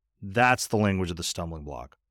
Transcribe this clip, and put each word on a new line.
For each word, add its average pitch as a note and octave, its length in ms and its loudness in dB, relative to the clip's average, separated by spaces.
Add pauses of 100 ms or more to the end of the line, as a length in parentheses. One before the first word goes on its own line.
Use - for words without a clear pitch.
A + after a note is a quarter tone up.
(220)
That's A#2+ 440 2
the A2+ 120 0
language F#2+ 320 2
of E2+ 80 -8
the E2 40 -8
stumbling D#2+ 420 -6
block. C2 340 -12 (120)